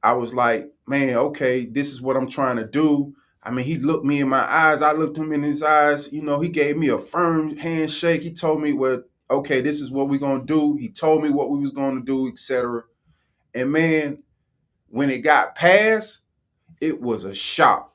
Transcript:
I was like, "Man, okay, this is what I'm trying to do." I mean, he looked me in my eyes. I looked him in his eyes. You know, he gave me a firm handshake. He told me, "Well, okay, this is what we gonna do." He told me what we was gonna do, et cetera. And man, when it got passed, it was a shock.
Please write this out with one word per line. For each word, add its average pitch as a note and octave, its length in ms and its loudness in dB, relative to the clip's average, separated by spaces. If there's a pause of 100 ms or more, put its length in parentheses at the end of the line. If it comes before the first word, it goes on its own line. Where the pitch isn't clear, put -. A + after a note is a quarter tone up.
I A2+ 120 4
was A#2+ 200 -2
like, A#2+ 380 0 (160)
"Man, C3+ 300 0
okay, B2+ 480 0
this C#3 260 -4
is B2 100 -14
what C3 140 -2
I'm C3 140 -2
trying C3 280 -2
to A2 80 -4
do." C#3+ 480 0 (300)
I A#2 80 -8
mean, B2+ 140 -2
he D#3 120 -4
looked C#3 280 0
me C#3+ 160 2
in C3+ 80 2
my C3 200 2
eyes. D#3 320 4
I D3+ 120 4
looked D#3 240 -2
him D#3 160 -4
in D3 100 -2
his D3 180 -2
eyes. D3 520 2
You D3+ 80 -8
know, D3 180 -2
he E3+ 100 -2
gave D3 280 0
me D#3+ 100 0
a A2+ 120 2
firm D#3+ 580 -2
handshake. D#3+ 640 -2
He E3 100 -8
told D#3 300 0
me, D3 120 0
"Well, C3 300 0 (260)
okay, C3+ 320 0
this D3 200 -2
is B2+ 100 -10
what C#3 160 -2
we C#3 120 0
gonna C3+ 260 -2
do." D3+ 320 2
He A#2+ 120 -8
told D#3 320 2
me D3+ 100 0
what C#3+ 180 0
we C#3+ 100 -2
was C#3 120 -2
gonna C#3 300 -4
do, C3 280 -2
et A#2+ 80 -14
cetera. A#2+ 460 -4 (720)
And B2+ 180 -2
man, D#3 520 0 (680)
when C#3 200 -2
it B2+ 100 -2
got C#3+ 360 4
passed, G#3+ 680 4 (580)
it D3+ 220 -4
was A#2+ 240 -4
a G2 100 -8
shock. - 600 0